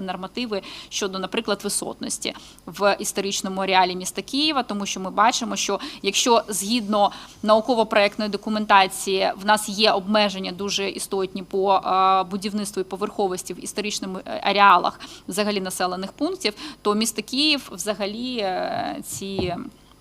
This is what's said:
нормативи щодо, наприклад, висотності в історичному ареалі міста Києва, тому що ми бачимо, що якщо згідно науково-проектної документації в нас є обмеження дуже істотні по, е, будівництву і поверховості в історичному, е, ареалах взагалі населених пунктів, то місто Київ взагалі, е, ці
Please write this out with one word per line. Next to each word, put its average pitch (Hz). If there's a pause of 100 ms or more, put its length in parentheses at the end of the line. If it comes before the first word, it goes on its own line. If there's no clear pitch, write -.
нормативи 190 (280)
щодо, 190
наприклад, 202
висотності - (300)
в 185
історичному 196
ареалі 185
міста 185
Києва, 277
тому 202
що 202
ми 190
бачимо, 208
що 196 (220)
якщо 233
згідно 202 (320)
науково-проектної 220
документації 196 (100)
в 190
нас 214
є 208
обмеження 190
дуже 196
істотні 190
по, 196
е, 185
будівництву 196
і 185
поверховості 190
в 175
історичному, 202
е, -
ареалах 196 (280)
взагалі 208
населених 185
пунктів, 294 (280)
то 208
місто 220
Київ 285
взагалі, 214
е, 180
ці 196 (460)